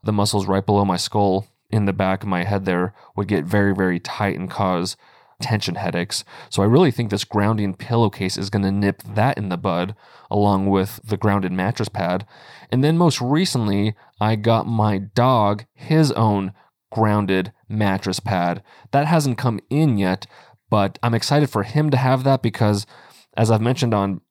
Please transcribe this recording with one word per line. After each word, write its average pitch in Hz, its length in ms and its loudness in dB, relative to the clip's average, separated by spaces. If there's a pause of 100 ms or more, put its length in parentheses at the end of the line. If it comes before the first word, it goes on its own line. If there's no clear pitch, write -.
the 104 120 -2
muscles 104 340 0
right 98 180 2
below 101 200 4
my 92 120 0
skull 101 480 0 (240)
in 104 160 0
the 98 80 0
back 95 300 -2
of 104 60 -6
my 87 160 -2
head 98 180 -2
there 92 300 0 (240)
would 98 100 -4
get 95 160 0
very, 101 320 2
very 92 240 0
tight - 400 -4
and 92 100 -8
cause 92 460 -2 (460)
tension 101 340 -2
headaches. 90 500 -6 (240)
So - 120 0
I 98 40 4
really 135 260 6
think 117 180 -4
this 101 140 -2
grounding 104 500 -2
pillowcase 104 640 -2
is 98 120 -6
gonna 98 220 0
nip 101 320 0
that 107 340 -2
in 98 100 -6
the 90 100 -4
bud, 92 380 -4 (340)
along 101 380 2
with 98 360 0
the 104 140 -4
grounded 101 340 0
mattress 92 380 -4
pad. 90 360 -4 (460)
And 131 120 2
then 160 140 2
most 170 240 2
recently, 113 760 0 (240)
I 110 160 2
got 113 320 0
my 107 300 0
dog 107 760 0
his 156 380 2
own 101 400 0 (400)
grounded 104 640 0 (160)
mattress 98 500 -2
pad. 87 420 -2 (300)
That 143 160 2
hasn't 147 300 0
come 117 220 -2 (100)
in 143 280 2
yet, 95 300 -2 (420)
but 101 320 0
I'm 117 120 0
excited 143 360 2
for 101 140 -2
him 147 260 0
to 135 80 2
have 131 280 2
that 135 160 2
because, 104 440 0 (520)
as 113 120 2
I've 110 120 4
mentioned 120 320 0
on 98 380 -2